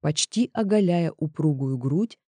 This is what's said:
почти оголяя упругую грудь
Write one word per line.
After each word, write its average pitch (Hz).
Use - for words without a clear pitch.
почти 156
оголяя 190
упругую 139
грудь 147